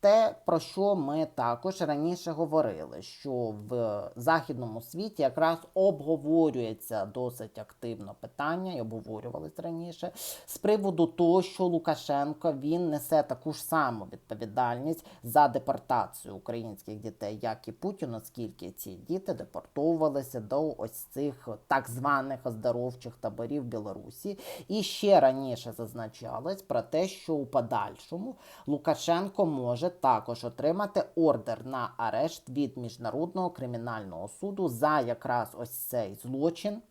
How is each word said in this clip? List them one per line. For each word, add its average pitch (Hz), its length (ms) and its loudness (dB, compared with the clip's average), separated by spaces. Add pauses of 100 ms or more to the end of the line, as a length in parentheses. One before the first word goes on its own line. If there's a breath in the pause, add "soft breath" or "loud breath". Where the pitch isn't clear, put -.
те, 220 360 6 (100)
про 165 140 4
що 196 340 2
ми 156 400 0
також 123 480 0
раніше 160 500 0
говорили, 113 680 0
що 120 520 -4 (140)
в 113 340 -2 (140)
західному 120 640 0
світі 196 420 -6
якраз 160 360 4 (160)
обговорюється 143 1300 2
досить 120 520 -6
активно 107 640 -10
питання, 170 520 -4
і 147 80 -4
обговорювалось 113 760 -8
раніше, 170 540 -8 (340 loud breath)
з - 120 -12
приводу 196 480 4
того, 175 360 6
що 185 220 -2
Лукашенко, 151 880 0
він 156 380 0
несе 151 320 4
таку 143 300 -4
ж - 120 -8
саму 123 480 0
відповідальність 120 920 -2 (160 loud breath)
за 139 260 6
депортацію 123 880 -2
українських 107 600 -8
дітей, 107 440 -8
як 110 260 -6
і 110 40 -10
Путін, 175 420 -6
оскільки 107 560 -10
ці - 200 -14
діти 160 440 -4
депортовувалися 143 1040 -2
до 135 380 -2
ось 113 120 -6
цих - 580 -6 (180)
так 135 240 0
званих 135 540 0
оздоровчих 123 720 -4
таборів 117 480 -4
Білорусі. 117 760 -8 (300 loud breath)
І 208 140 0
ще 196 380 6
раніше 131 520 2
зазначалось 117 880 -8
про 120 200 -2
те, 175 260 0
що 175 260 -4
у 143 120 0
подальшому 127 920 -2 (300 loud breath)
Лукашенко 170 800 0
може 127 420 0
також 123 560 2
отримати 170 600 0 (120)
ордер 123 500 2
на 127 300 -4
арешт 117 520 -2
від 131 280 -2
Міжнародного 135 720 -4
кримінального 113 800 -8
суду 196 400 -4
за 143 320 4
якраз 120 480 0 (100)
ось 120 120 -8
цей 107 440 -4
злочин 165 760 -2